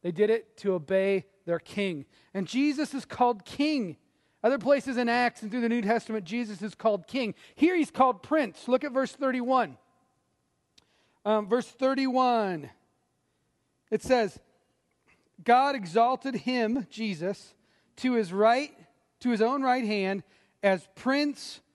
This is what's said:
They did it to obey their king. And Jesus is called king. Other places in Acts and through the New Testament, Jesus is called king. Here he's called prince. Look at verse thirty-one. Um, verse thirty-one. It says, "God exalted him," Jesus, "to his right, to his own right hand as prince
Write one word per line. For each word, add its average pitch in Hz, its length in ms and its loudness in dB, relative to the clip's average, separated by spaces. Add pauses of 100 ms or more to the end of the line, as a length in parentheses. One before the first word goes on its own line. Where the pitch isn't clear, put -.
They 180 80 -4
did 208 200 2
it 226 280 -2
to 202 140 -2
obey 190 540 0 (180)
their 170 140 -2
king. 180 480 -6 (260)
And 185 140 -4
Jesus 277 480 -2
is 269 100 -6
called 240 400 0
king. 277 540 -4 (440)
Other 254 160 2
places 262 380 0
in 240 120 0
Acts 240 340 0
and 208 100 -10
through 247 80 -4
the 233 80 0
New 240 140 0
Testament, 220 420 -2
Jesus 208 380 -8
is 208 120 -10
called 202 320 0
king. 240 280 -4 (200)
Here 359 220 2
he's 311 160 0
called 247 320 2
prince. 285 420 -2
Look 247 160 0
at 294 80 -6
verse 254 220 -2
thirty-one. 254 640 -2 (1500)
Um, 208 220 0
verse 240 220 0
thirty-one. 247 1000 0 (1200)
It 214 100 -2
says, 233 380 0 (1040)
"God 269 320 4
exalted 233 580 0
him," 233 560 -2
Jesus, 196 640 -6 (440)
"to 254 160 0
his 202 180 0
right, 233 400 2 (480)
to 247 100 0
his 220 100 2
own 262 220 2
right 254 220 0
hand 196 400 -2 (360)
as 190 360 0
prince 285 640 -4 (140)